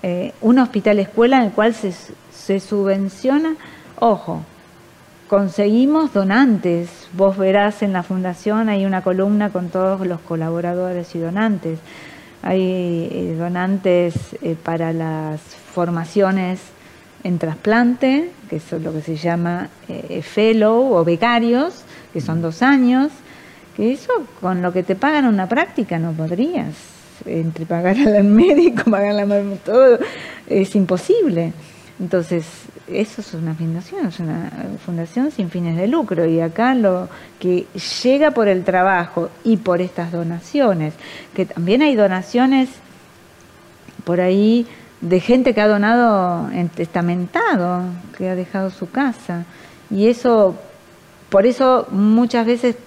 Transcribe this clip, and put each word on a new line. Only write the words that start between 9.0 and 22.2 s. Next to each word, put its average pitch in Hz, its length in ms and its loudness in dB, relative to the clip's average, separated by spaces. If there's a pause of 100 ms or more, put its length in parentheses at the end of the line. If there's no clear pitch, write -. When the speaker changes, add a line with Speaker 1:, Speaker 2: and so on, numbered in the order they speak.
Speaker 1:
columna 196 480 0
con 180 200 -6
todos 190 360 -2
los 175 140 -4
colaboradores 175 920 -6
y 165 40 -6
donantes. 170 600 -4 (640)
Hay, 185 680 -2
eh, 175 280 -6
donantes, 180 760 0 (280)
eh, 165 200 -4
para 165 300 -4
las 156 480 -6 (340)
formaciones 180 840 -2 (640)
en 170 140 -2
trasplante, 247 920 0 (180)
que 156 120 -6
son 160 240 -8
lo 160 80 -6
que 156 80 -6
se 160 160 -6
llama, 170 520 -2 (200)
eh, 175 340 -10
fellow 220 720 2
o 170 100 4
becarios, 233 760 0 (300)
que 165 80 -6